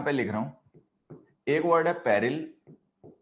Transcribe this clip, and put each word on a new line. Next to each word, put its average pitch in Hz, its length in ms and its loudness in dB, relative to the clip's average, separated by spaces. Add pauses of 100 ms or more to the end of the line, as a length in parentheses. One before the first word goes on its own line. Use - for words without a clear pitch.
पे 143 80 0
लिख 117 180 -2
रहा 104 100 -4
हूं, 139 100 -6 (960)
एक 156 160 0
word 165 220 4
है 170 140 2
पेरिल 123 540 0 (680)